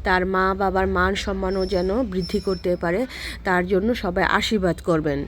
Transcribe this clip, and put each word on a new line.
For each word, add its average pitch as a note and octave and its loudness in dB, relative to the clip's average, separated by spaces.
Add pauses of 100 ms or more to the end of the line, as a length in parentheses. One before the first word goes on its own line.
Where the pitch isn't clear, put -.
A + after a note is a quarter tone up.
তার F#3 2
মা F#3+ 2
বাবার F#3+ 2
মান F#3 2
সম্মানও F#3+ -2
যেন F#3 0 (140)
বৃদ্ধি F#3 -2
করতে F#3 -2
পারে, F3 -2 (420)
তার F3+ 2
জন্য G3 2
সবাই F#3 0
আশীর্বাদ F#3+ 2
করবেন। D#3 0